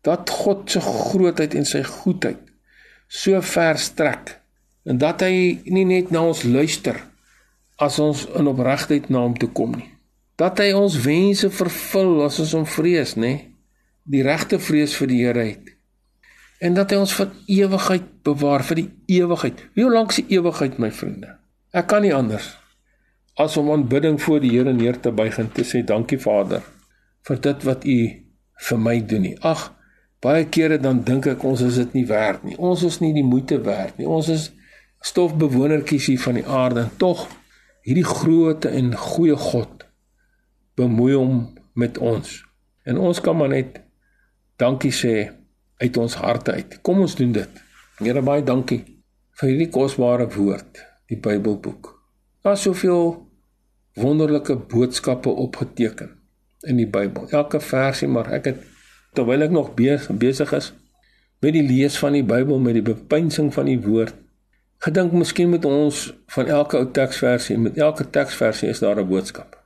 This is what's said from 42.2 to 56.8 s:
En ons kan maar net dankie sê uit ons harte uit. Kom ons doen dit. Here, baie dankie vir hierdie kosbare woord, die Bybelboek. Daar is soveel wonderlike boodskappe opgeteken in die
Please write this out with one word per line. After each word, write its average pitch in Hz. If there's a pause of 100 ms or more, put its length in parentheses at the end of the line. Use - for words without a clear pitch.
En 123
ons 175
kan 170
maar 151
net 135 (760)
dankie 131
sê 110 (520)
uit 123
ons 117
harte 120
uit. -
Kom 190
ons -
doen 123
dit. - (360)
Here, 123
baie 143
dankie 127 (580)
vir 139
hierdie 160
kosbare 123
woord, 101 (320)
die 110
Bybelboek. 104 (500)
Daar 302
is 294
soveel 180 (920)
wonderlike 147 (140)
boodskappe 127
opgeteken - (560)
in 127
die 110